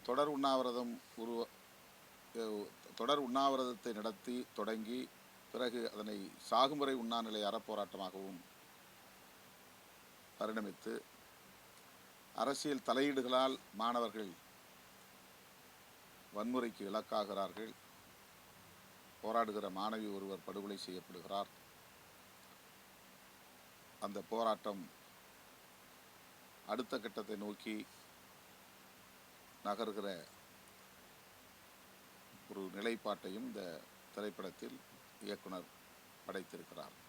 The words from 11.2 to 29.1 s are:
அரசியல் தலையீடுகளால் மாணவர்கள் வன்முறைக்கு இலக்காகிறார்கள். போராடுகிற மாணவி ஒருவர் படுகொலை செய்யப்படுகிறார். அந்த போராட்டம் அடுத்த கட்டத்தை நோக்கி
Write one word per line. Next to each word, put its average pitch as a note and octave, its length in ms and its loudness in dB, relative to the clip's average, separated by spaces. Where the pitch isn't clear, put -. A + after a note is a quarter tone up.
அரசியல் C3+ 500 4
தலையீடுகளால் C3 680 6
மாணவர்கள் A2 580 4
வன்முறைக்கு A#2 560 2
இலக்காகிறார்கள். G2+ 840 2
போராடுகிற G#2+ 480 4
மாணவி G#2+ 460 0
ஒருவர் G2 300 -4
படுகொலை G2 320 -4
செய்யப்படுகிறார். F#2 720 -4
அந்த G2+ 200 -2
போராட்டம் G#2+ 600 2
அடுத்த A2 320 2
கட்டத்தை G#2+ 360 -2
நோக்கி G#2 400 -4